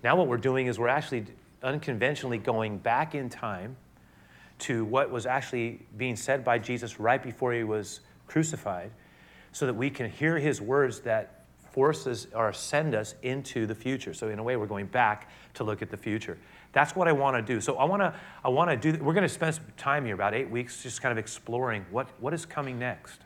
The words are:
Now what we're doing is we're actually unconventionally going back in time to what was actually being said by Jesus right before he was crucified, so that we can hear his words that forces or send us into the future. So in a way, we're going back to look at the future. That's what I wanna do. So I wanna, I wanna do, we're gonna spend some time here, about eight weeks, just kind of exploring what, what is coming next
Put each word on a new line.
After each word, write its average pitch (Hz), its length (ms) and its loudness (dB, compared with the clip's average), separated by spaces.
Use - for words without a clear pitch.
Now 123 100 6
what 175 140 6
we're 123 80 2
doing 131 320 2
is 110 100 -2
we're 120 100 2
actually 131 380 0
unconventionally 131 760 0
going 110 380 0
back 127 380 0
in 135 140 -4
time 110 480 -8
to 117 260 0
what 123 280 2
was 120 140 -4
actually 123 520 -2
being 123 200 -2
said 131 280 0
by 120 140 4
Jesus 117 400 -4
right 123 240 2
before 123 300 -2
he 117 100 0
was 107 380 -4
crucified, 113 640 -2
so - 140 -2
that 123 80 0
we 127 140 -2
can 120 220 -6
hear 160 280 0
his 143 220 0
words 123 420 2
that 110 420 -2
forces 135 640 2
or 110 180 2
send 147 440 0
us 107 260 -4
into 127 440 -2
the 107 100 -2
future. 131 360 -4
So 110 160 -4
in 107 120 -4
a - 20 -4
way, 123 140 0
we're 107 100 0
going 101 200 -4
back 107 440 2
to - 80 -4
look 107 200 -2
at 107 80 -6
the 104 60 -8
future. 104 400 -4
That's 147 240 4
what 180 100 4
I 165 60 8
wanna 135 300 4
do. 110 180 -2
So 135 160 -2
I 131 80 4
wanna, 190 340 2
I 131 60 2
wanna 151 280 4
do, 156 240 2
we're 156 140 2
gonna 185 140 4
spend 160 260 0
some - 120 -10
time 143 280 0
here, 107 100 -2
about 101 200 2
eight 127 160 -2
weeks, 120 320 -6
just 123 180 -8
kind 127 120 0
of 113 60 0
exploring 117 720 -4
what, 123 180 -2
what 139 160 -2
is 165 100 -6
coming 131 340 -6
next - 480 -6